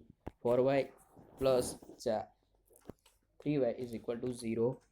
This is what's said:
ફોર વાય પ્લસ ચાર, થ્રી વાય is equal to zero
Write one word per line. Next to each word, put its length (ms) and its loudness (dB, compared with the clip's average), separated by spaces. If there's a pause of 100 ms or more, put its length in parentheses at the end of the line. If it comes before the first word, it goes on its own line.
(420)
ફોર 180 4
વાય 240 2 (540)
પ્લસ 400 2 (260)
ચાર, 200 0 (1160)
થ્રી 160 0
વાય 160 2
is 220 -8
equal 240 -6
to 140 -4
zero 360 0 (240)